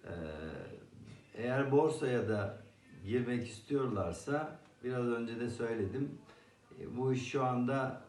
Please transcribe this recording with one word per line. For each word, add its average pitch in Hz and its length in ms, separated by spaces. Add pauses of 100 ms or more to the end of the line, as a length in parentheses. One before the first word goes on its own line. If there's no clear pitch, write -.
E, 82 100 (1200)
eğer 131 380
borsaya 135 580
da 104 280 (480)
girmek 120 420
istiyorlarsa 135 1120 (240)
biraz 123 240
önce 117 320
de 120 100
söyledim. 113 640 (680)
E, - 180
bu 131 160
iş 127 180
şu 139 120
anda 123 640